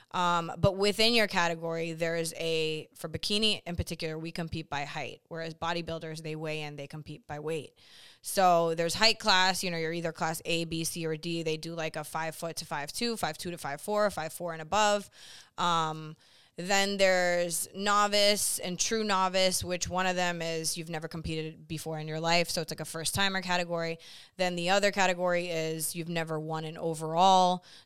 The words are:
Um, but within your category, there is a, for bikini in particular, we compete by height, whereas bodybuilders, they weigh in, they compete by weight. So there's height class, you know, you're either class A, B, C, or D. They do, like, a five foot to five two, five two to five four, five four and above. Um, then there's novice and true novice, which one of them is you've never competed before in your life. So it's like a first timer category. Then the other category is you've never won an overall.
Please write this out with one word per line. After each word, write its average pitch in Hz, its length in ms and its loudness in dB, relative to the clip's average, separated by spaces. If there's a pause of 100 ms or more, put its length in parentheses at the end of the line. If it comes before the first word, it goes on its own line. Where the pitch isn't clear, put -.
(120)
Um, 175 440 2
but 180 220 4
within 208 340 4
your 220 140 4
category, 165 680 -2
there 165 240 -2
is 165 220 -2
a, 160 580 -2
for 160 140 -10
bikini 208 560 0
in 170 100 -6
particular, 160 420 -6
we 165 140 -8
compete 160 380 -6
by 143 140 -4
height, 143 440 -8
whereas 165 240 -8
bodybuilders, 165 680 -6
they 156 120 -6
weigh 156 280 -6
in, 147 140 -10
they 143 100 -12
compete 151 400 -14
by 147 140 -10
weight. 156 320 -6 (500)
So 170 520 6
there's 170 200 0
height 214 240 6
class, 185 460 4
you 180 60 -2
know, 165 80 -4
you're 160 160 -4
either 165 180 -4
class 165 320 -4
A, 170 220 0
B, 160 180 -4
C, 165 220 -6
or 160 100 -2
D. 165 260 -6
They 156 140 -2
do, 165 180 -8
like, 160 220 -6
a 151 80 -6
five 160 300 -6
foot 165 220 -8
to - 100 -8
five 151 260 -6
two, 233 240 -4
five 156 220 -4
two 180 120 -8
to 170 60 -10
five 147 240 -8
four, 208 300 2
five 160 240 -6
four 175 180 -8
and 160 80 -8
above. 202 480 2 (480)
Um, 156 600 0 (420)
then 196 400 2
there's 175 760 4
novice 202 840 4
and 180 200 -4
true 220 260 0
novice, 190 600 2
which 175 240 -4
one 180 160 0
of 180 120 0
them 175 260 0
is 165 340 -4
you've 165 140 -8
never 160 180 -6
competed 160 580 -6
before 160 320 -6
in 156 80 -8
your 156 140 -6
life. 170 300 4
So 175 100 -2
it's 151 100 -6
like 156 100 -8
a 156 40 -6
first 160 300 -6
timer 196 260 0
category. 170 580 -2 (380)
Then 180 180 0
the 170 140 -2
other 196 220 6
category 180 580 2
is 160 480 -4
you've 165 140 -6
never 165 280 -2
won 156 280 -6
an 160 100 -10
overall. 170 880 4 (220)